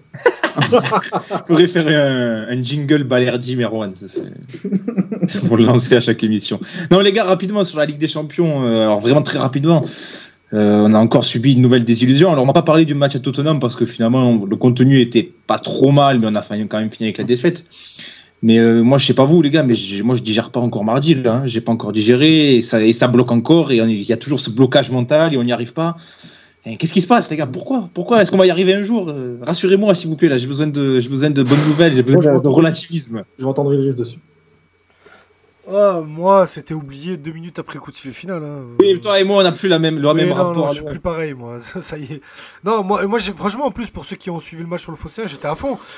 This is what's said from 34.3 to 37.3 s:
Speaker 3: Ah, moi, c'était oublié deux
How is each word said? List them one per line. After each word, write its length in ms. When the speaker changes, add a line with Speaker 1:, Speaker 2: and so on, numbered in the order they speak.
Speaker 3:
Ah, 340
moi, 420
c'était 260
oublié 440
deux 140